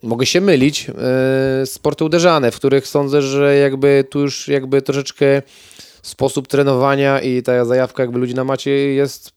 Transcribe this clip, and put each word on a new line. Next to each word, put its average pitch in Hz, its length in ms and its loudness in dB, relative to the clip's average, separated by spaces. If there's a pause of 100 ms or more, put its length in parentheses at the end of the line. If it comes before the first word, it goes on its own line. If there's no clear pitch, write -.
mogę 117 220 -4
się 175 160 2
mylić, 147 480 2
e, 131 760 -2
sporty - 400 -4
uderzane, 160 460 2
w - 40 -6
których 135 320 0
sądzę, 143 340 0
że 143 340 0
jakby 139 540 2
tu 143 100 -4
już 143 280 -4
jakby 135 340 0
troszeczkę 139 600 0 (600)
sposób 131 460 -4
trenowania 139 720 2
i 127 220 -2
ta 123 220 0
zajawka 127 380 0
jakby 123 160 -4
ludzi 123 160 -2
na 131 80 -2
macie 135 280 -4
jest, 139 640 -2